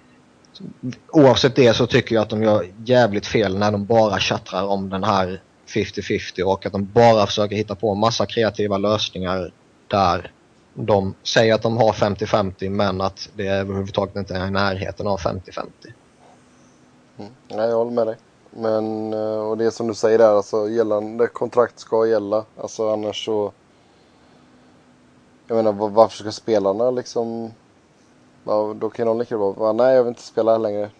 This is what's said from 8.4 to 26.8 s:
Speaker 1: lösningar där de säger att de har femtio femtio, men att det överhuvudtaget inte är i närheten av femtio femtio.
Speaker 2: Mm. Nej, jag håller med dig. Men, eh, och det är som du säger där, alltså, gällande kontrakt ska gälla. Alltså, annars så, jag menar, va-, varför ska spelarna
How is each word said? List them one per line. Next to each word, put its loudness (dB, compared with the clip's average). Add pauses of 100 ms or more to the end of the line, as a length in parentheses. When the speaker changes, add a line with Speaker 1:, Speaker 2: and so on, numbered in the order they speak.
Speaker 1:
lösningar -4 (360)
där 0 (420)
de 0
säger 2
att 0
de -2
har 4
femtio -2
femtio, -2
men -2
att -6
det -6
överhuvudtaget -4
inte -8
är -4
i -6
närheten -4
av -2
femtio -6
femtio. -14 (1300)
Speaker 2:
Mm. -16 (180)
Nej, -4
jag 0
håller 0
med 0
dig. -6 (340)
Men, -4
eh, -4
och -4
det 0
är 4
som -6
du -4
säger 4
där, 8
alltså, -2
gällande -2
kontrakt -2
ska 0
gälla. 0 (160)
Alltså, -4
annars -6
så, -2 (1900)
jag -2
menar, 2
va-, -2
varför 4
ska -10
spelarna 0